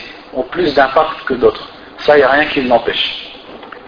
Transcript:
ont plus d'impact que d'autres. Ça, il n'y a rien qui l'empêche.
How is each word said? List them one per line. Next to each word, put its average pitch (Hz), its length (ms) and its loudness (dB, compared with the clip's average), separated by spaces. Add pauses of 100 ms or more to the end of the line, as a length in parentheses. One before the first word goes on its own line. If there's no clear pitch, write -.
(340)
ont 131 80 -4
plus 160 320 -2
d'impact 135 520 2
que 135 80 -2
d'autres. 113 340 0 (300)
Ça, 147 180 4
il - 20 6
n'y 143 60 6
a 123 60 4
rien 143 160 2
qui 151 160 -4
l'empêche. - 680 -2 (580)